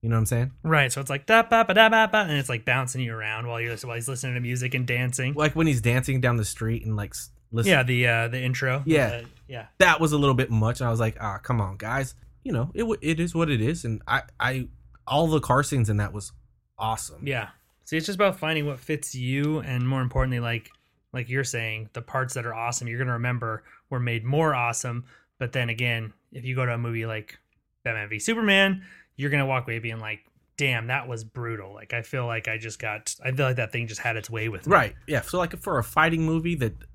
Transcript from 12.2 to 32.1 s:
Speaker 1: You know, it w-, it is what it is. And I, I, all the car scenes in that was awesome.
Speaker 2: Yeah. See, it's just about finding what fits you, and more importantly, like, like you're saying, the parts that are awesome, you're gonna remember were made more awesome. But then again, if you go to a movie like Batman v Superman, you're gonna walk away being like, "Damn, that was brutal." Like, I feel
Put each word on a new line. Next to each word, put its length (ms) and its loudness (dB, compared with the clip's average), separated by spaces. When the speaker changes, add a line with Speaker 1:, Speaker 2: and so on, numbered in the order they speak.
Speaker 1:
You 80 -4
know, 220 0
it 60 -4
w-, 200 0
it 180 0
is 160 -2
what 160 2
it 100 2
is. 240 0
And 220 -4
I, 160 0
I, 300 -2
all 200 4
the 140 4
car 220 4
scenes 260 2
in 80 2
that 160 0
was 200 -10
awesome. 480 -6
Speaker 2:
Yeah. 220 -4
See, 120 -4
it's 100 -2
just 100 -4
about 220 2
finding 280 0
what 120 -4
fits 360 -6
you, 460 0
and 280 0
more 140 0
importantly, 380 0
like, 300 -4
like 160 -6
you're 160 -2
saying, 480 -6
the 100 -8
parts 320 -4
that 120 -6
are 80 -6
awesome, 320 -4
you're 120 -6
gonna 160 -2
remember 500 -2
were 80 -2
made 260 -2
more 300 2
awesome. 500 -2
But 140 -6
then 180 0
again, 420 -2
if 120 -12
you 100 -4
go 120 0
to 80 0
a 40 -4
movie 280 -4
like 320 -10
Batman 240 -4
v 100 -6
Superman, 640 4
you're 140 -2
gonna 160 2
walk 200 0
away 120 -4
being 220 -6
like, 200 -8
"Damn, 320 0
that 200 -2
was 160 -8
brutal." 500 -8
Like, 200 -12
I 80 -4
feel 240 -4